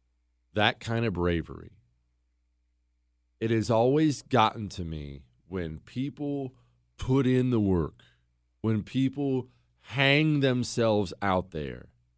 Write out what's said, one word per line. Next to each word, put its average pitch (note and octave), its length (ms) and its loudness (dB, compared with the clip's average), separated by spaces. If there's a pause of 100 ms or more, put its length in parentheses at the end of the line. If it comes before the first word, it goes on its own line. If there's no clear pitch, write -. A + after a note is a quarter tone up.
(560)
that G#2+ 240 2
kind A#2 240 -2
of G#2+ 100 0
bravery, E2+ 580 -2 (1700)
it A2+ 100 -2
has A2+ 220 0
always C3+ 500 2
gotten A2 480 2
to F2+ 160 -8
me C#2+ 380 -10 (240)
when E2 320 -8
people C#3 760 -8 (460)
put C3 260 0
in B2+ 240 2
the A#2 100 2
work, F#2 440 0 (580)
when A2 220 0
people C3+ 640 -2 (320)
hang C#3+ 600 2
themselves A2+ 720 2 (120)
out F#2 260 0
there, C#2 380 -10 (300)